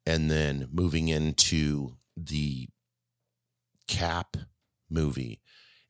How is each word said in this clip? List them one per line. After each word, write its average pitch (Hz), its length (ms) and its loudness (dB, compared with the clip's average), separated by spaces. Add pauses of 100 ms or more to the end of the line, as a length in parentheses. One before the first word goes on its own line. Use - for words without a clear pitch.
and 78 240 2
then 71 400 0
moving 82 360 2
into 76 880 2 (200)
the 73 520 -4 (1160)
Cap 85 500 -2 (520)
movie, 67 500 -2 (500)